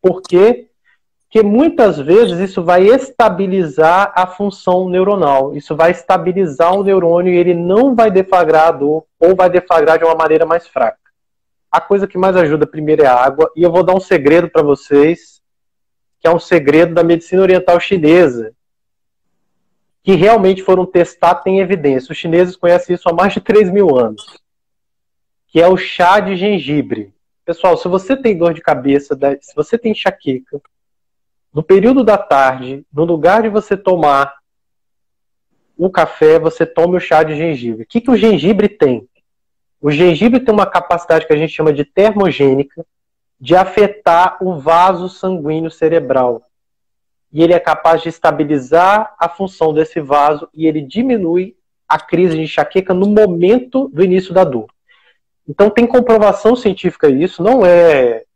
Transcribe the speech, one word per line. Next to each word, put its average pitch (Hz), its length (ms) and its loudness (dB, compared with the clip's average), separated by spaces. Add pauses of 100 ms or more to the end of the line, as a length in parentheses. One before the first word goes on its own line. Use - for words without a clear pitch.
Por 185 200 -2
quê? 214 480 0 (560)
Porque 214 200 0
muitas 214 540 2
vezes 175 400 2
isso 190 240 -6
vai 180 220 2
estabilizar 190 1300 0
a 185 100 0
função 185 640 -4
neuronal. 175 680 0
Isso 147 180 -10
vai 165 160 2
estabilizar 175 840 -2
o 202 100 -2
neurônio 180 500 0
e 175 40 2
ele 175 160 2
não 196 400 0
vai 226 160 2
deflagrar 175 580 2
a 170 40 4
dor 147 320 -4 (160)
ou 180 160 4
vai 185 140 2
deflagrar 165 480 0
de 165 80 -2
uma 165 100 2
maneira 160 300 0
mais 165 200 -2
fraca. 117 340 -4 (720)
A 160 120 0
coisa 202 260 -2
que 180 100 -12
mais 185 200 0
ajuda 156 280 0
primeiro 151 380 0
é 139 40 4
a 127 80 4
água. 139 420 0
E 170 60 0
eu 175 80 2
vou 180 120 0
dar 180 100 0
um 190 60 0
segredo 165 500 0
pra 160 120 0
vocês, 147 800 0 (800)
que 165 60 -2
é 165 40 2
um 170 80 0
segredo 165 540 0
da 165 100 2
medicina 170 380 0
oriental 180 360 2
chinesa, 151 760 0 (1500)
que 190 120 2
realmente 190 460 2
foram 185 240 0
testar, 175 500 0
tem 190 260 -2
evidência. 143 500 -4
Os 151 60 -12
chineses 180 400 -2
conhecem 175 360 0
isso 175 140 -6
há 170 60 0
mais 190 200 -2
de 202 60 -6
três 202 320 2
mil 185 260 2
anos, 110 400 -4 (1120)
que 160 140 2
é 170 60 6
o 185 100 4
chá 185 420 0
de 190 160 -6
gengibre. 147 800 -6 (320)
Pessoal, 170 320 0
se - 100 -10
você 190 300 -2
tem 220 200 -2
dor 170 160 0
de 156 80 -14
cabeça, 139 540 -2
da-, 139 240 -2
se - 160 -20
você 156 220 -4
tem 220 160 -4
enxaqueca, - 680 -8 (920)
no 151 100 -6
período 226 400 2
da 208 140 2
tarde, 135 720 -2
no 151 140 -2
lugar 175 380 0
de 220 40 -4
você 202 300 -4
tomar 151 580 0 (1400)
o 180 120 -2
café, 160 480 2
você 160 280 -2
tome 170 320 -2
o - 20 -4
chá 160 240 0
de 156 120 -6
gengibre. 120 480 -8
O - 40 -18
que 233 140 -4
que 269 100 -4
o 226 60 4
gengibre 202 500 0
tem? 127 400 -2 (720)
O 147 100 -4
gengibre 180 520 2
tem 233 120 0
uma 196 120 0
capacidade 170 600 -2
que - 60 -6
a 151 60 2
gente 156 160 -4
chama 156 180 0
de 143 140 -6
termogênica, 165 1000 0 (540)
de 131 160 0
afetar 185 840 0
o 180 180 -6
vaso 175 480 0
sanguíneo 165 640 -8
cerebral. 139 720 -2 (920)
E 151 100 -6
ele 170 120 2
é 165 60 2
capaz 165 440 -2
de 165 60 -8
estabilizar 156 1120 -2
a 170 80 -2
função 170 460 -4
desse 156 260 -4
vaso 147 540 -2
e 160 140 -4
ele 156 140 -2
diminui 185 720 -4 (340)
a 156 100 -4
crise 170 360 -2
de 160 80 -6
enxaqueca 185 500 -4
no 185 140 0
momento 214 840 0
do 160 120 -2
início 185 300 -2
da 180 100 2
dor. 120 240 -4 (800)
Então 202 200 0
tem 233 180 0
comprovação 226 680 2
científica 185 540 -2
isso, 156 320 -2
não 220 240 2
é, 147 580 2 (120)